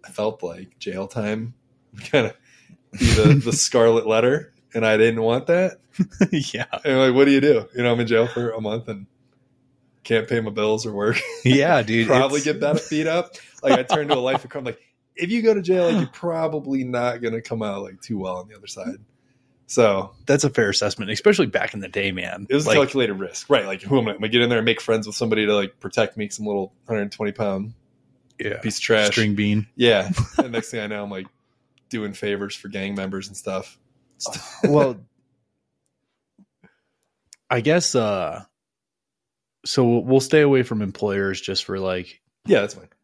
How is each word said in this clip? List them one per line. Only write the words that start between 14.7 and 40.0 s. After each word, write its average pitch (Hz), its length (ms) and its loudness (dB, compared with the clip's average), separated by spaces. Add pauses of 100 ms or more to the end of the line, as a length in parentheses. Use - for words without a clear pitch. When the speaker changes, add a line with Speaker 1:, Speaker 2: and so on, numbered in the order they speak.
Speaker 1:
if 175 140 -6
you 233 140 -2
go 220 100 4
to 202 80 0
jail, 175 300 2
like, 220 60 2
you're 165 100 0
Speaker 2:
<gasps> - 60 -18
Speaker 1:
probably 151 720 -4
not 120 360 0
gonna 113 200 -4
come 113 200 -6
out, 101 220 -4
like, 95 180 -16
too 110 160 -6
well 92 200 -6
on 92 100 -14
the 107 80 -20
other 101 120 -20
side. - 300 -12 (680)
So 101 440 2 (140)
Speaker 2:
That's 143 180 2
a 139 60 0
fair 110 200 0
assessment, 104 420 -4
especially 180 340 2
back 107 280 -4
in 107 60 -10
the 98 80 -10
day, 98 240 -4
man. 92 380 -10
Speaker 1:
it 131 40 0
was 135 140 0
Speaker 2:
Like 107 80 4
Speaker 1:
a 139 60 6
calculated 127 320 0
risk, - 360 -10
right? 117 160 4
Like, 95 160 -8
who 135 180 2
am 110 100 0
I? 101 60 -6
Am 101 80 -10
I 110 40 -4
get 120 140 4
in 120 80 4
there 120 80 2
and 110 80 0
make 117 160 0
friends 110 260 -2
with 107 80 -12
somebody 110 300 0
to, 104 100 2
like, 98 240 -4
protect 107 380 -2
me, 104 100 -6
some 107 180 -12
little 101 280 -4 (160)
hundred 104 240 -4
twenty 104 180 -6
pound 101 420 -6 (640)
Speaker 2:
Yeah. - 220 -8
Speaker 1:
piece 107 180 -6
of - 60 -8
trash? 107 280 4
Speaker 2:
String 107 240 0
bean. 104 320 0 (100)
Speaker 1:
Yeah. 117 320 4 (160)
Speaker 2:
<laughs> - 140 -6
Speaker 1:
And 127 120 -2
next 113 200 -6
thing 113 100 -8
I 104 60 -8
know, 104 160 -8
I'm, 101 60 -10
like, 95 180 -10 (640)
doing 107 220 -6
favors 101 420 -6
for - 160 -16
gang 101 260 -8
members 95 320 -8
and 98 100 -20
stuff. - 400 -10 (480)
<laughs> - 400 -8
Speaker 2:
Well, 143 320 4 (2500)
I 127 120 0
guess, 160 340 2
uh, 98 480 -2 (1200)
so - 200 0
we'll, 120 180 2